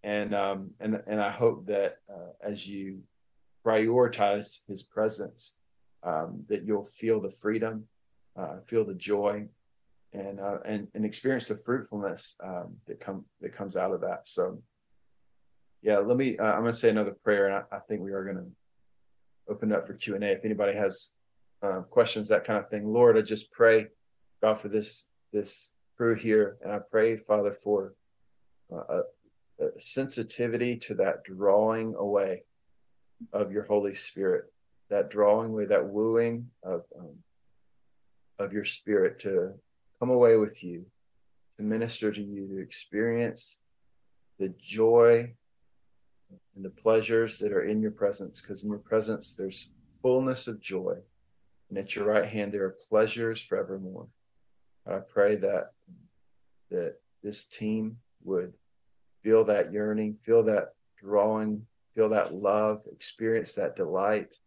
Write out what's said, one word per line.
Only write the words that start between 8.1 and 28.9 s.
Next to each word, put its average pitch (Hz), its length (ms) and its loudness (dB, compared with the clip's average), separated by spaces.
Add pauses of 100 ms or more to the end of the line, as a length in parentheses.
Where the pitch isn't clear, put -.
uh, 85 180 -8 (100)
feel 110 180 2
the 95 80 -8
joy, 104 520 -2 (680)
and, 98 260 -10
uh, 98 240 -4
and, 107 300 -6
and 107 120 -4
experience 123 420 -4
the 104 100 -6
fruitfulness, 107 880 -6
um, 87 320 -10 (120)
that - 120 -12
come, 98 260 -12 (160)
that - 160 -10
comes 95 180 -8
out 92 180 -2
of - 80 -4
that. 90 260 -6
So, 92 340 -4 (1200)
yeah, 104 160 4
let 110 200 2
me, 131 200 0
uh, 107 160 2
I'm 95 80 0
gonna 117 120 0
say 113 180 4
another 104 320 0
prayer, 101 240 4
and 98 80 0
I, 101 220 -6
I - 100 -8
think 104 140 -6
we 98 120 -8
are 95 120 -6
gonna 95 200 -8 (1040)
open 107 220 -2
up - 160 0
for 95 80 -12
Q - 180 -6
and 101 100 -2
A. 101 100 2
If - 120 -4
anybody 101 320 0
has, 98 360 -2 (500)
uh, 95 260 -2
questions, 110 380 2
that 104 180 4
kind 107 140 0
of 98 100 -10
thing. 104 160 -6
Lord, 113 320 8
I 110 40 6
just 107 300 -4
pray, 113 360 6 (560)
God, 110 180 4
for 107 60 -10
this, 107 400 -4 (260)
this - 380 -6 (260)
crew 117 160 2
here. 107 480 2
And 98 100 -8
I 104 80 -4 (120)
pray, 110 260 4
Father, 101 460 0
for, 98 320 0 (760)
uh, - 300 -4 (580)